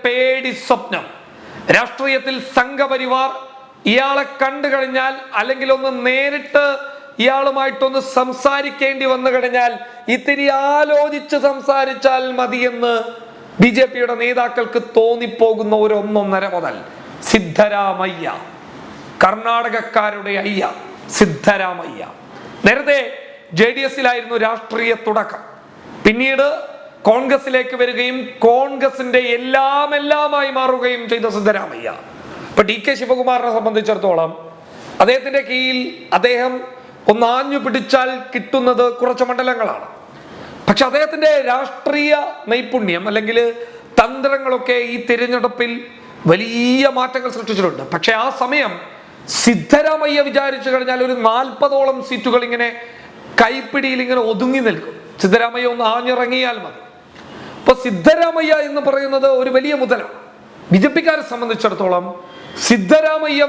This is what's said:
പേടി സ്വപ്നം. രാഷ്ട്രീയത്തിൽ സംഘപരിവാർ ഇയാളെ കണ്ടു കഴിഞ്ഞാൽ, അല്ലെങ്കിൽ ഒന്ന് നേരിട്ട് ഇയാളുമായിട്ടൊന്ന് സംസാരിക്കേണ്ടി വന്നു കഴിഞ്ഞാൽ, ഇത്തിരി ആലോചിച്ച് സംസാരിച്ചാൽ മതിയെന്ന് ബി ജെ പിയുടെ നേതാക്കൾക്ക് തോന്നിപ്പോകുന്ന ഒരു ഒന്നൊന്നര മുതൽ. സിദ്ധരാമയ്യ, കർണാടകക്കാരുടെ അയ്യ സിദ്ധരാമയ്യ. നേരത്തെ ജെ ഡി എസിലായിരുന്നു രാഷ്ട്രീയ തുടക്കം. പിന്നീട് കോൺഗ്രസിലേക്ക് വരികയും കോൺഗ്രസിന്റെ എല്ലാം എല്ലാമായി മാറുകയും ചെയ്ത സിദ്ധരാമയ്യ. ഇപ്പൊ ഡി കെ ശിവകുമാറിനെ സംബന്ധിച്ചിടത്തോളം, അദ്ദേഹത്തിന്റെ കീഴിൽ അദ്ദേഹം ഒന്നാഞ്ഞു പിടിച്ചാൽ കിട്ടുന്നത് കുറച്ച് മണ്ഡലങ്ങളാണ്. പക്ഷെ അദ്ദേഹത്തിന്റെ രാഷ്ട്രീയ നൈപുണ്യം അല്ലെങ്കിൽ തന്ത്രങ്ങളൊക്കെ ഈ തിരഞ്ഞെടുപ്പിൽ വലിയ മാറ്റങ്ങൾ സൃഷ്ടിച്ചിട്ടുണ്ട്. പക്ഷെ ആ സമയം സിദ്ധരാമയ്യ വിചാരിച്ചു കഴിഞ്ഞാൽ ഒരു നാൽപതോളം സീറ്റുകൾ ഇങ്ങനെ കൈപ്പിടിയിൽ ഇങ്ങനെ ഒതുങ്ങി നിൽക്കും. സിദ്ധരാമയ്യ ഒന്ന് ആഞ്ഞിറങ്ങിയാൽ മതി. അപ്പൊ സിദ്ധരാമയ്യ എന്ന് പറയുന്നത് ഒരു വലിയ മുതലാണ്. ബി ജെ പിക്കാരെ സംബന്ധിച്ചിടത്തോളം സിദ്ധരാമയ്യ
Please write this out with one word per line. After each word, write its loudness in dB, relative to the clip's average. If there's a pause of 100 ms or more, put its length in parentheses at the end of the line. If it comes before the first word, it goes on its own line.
പേടി 0 (140)
സ്വപ്നം. 0 (720)
രാഷ്ട്രീയത്തിൽ 0 (220)
സംഘപരിവാർ 0 (640)
ഇയാളെ 2 (160)
കണ്ടു 0
കഴിഞ്ഞാൽ, 0 (260)
അല്ലെങ്കിൽ -2
ഒന്ന് -2 (160)
നേരിട്ട് 2 (580)
ഇയാളുമായിട്ടൊന്ന് 2 (140)
സംസാരിക്കേണ്ടി 0
വന്നു 0
കഴിഞ്ഞാൽ, 2 (420)
ഇത്തിരി 0 (220)
ആലോചിച്ച് 2 (100)
സംസാരിച്ചാൽ 0 (160)
മതിയെന്ന് 0 (680)
ബി 8
ജെ 6
പിയുടെ -2
നേതാക്കൾക്ക് 0 (160)
തോന്നിപ്പോകുന്ന 2 (100)
ഒരു 2
ഒന്നൊന്നര 0
മുതൽ. -4 (540)
സിദ്ധരാമയ്യ, 0 (1000)
കർണാടകക്കാരുടെ 0 (100)
അയ്യ -2 (460)
സിദ്ധരാമയ്യ. 0 (640)
നേരത്തെ 4 (600)
ജെ 6
ഡി -4
എസിലായിരുന്നു -2 (120)
രാഷ്ട്രീയ -2 (140)
തുടക്കം. -2 (600)
പിന്നീട് 0 (600)
കോൺഗ്രസിലേക്ക് 0
വരികയും -2 (280)
കോൺഗ്രസിന്റെ 2 (180)
എല്ലാം 2
എല്ലാമായി 0
മാറുകയും 0
ചെയ്ത 0 (100)
സിദ്ധരാമയ്യ. -4 (600)
ഇപ്പൊ -4
ഡി -4
കെ -2
ശിവകുമാറിനെ -2
സംബന്ധിച്ചിടത്തോളം, -2 (720)
അദ്ദേഹത്തിന്റെ 2
കീഴിൽ 0 (380)
അദ്ദേഹം 0 (580)
ഒന്നാഞ്ഞു 2
പിടിച്ചാൽ 2 (240)
കിട്ടുന്നത് 2 (160)
കുറച്ച് 0
മണ്ഡലങ്ങളാണ്. -2 (800)
പക്ഷെ 4
അദ്ദേഹത്തിന്റെ 2 (180)
രാഷ്ട്രീയ 0 (380)
നൈപുണ്യം -2
അല്ലെങ്കിൽ 0 (640)
തന്ത്രങ്ങളൊക്കെ 0 (180)
ഈ -4 (120)
തിരഞ്ഞെടുപ്പിൽ 0 (640)
വലിയ 2 (140)
മാറ്റങ്ങൾ -2
സൃഷ്ടിച്ചിട്ടുണ്ട്. -2 (120)
പക്ഷെ 0 (120)
ആ 0 (160)
സമയം 0 (720)
സിദ്ധരാമയ്യ 4
വിചാരിച്ചു 0
കഴിഞ്ഞാൽ 0
ഒരു 0 (140)
നാൽപതോളം 0 (100)
സീറ്റുകൾ 0
ഇങ്ങനെ -2 (720)
കൈപ്പിടിയിൽ 0
ഇങ്ങനെ 2
ഒതുങ്ങി 0
നിൽക്കും. -4 (280)
സിദ്ധരാമയ്യ 2
ഒന്ന് -2 (100)
ആഞ്ഞിറങ്ങിയാൽ 0
മതി. -14 (800)
അപ്പൊ 6 (100)
സിദ്ധരാമയ്യ 4 (140)
എന്ന് -4
പറയുന്നത് 2 (120)
ഒരു 0
വലിയ 0
മുതലാണ്. -2 (560)
ബി 8
ജെ 6
പിക്കാരെ 2
സംബന്ധിച്ചിടത്തോളം 0 (640)
സിദ്ധരാമയ്യ 4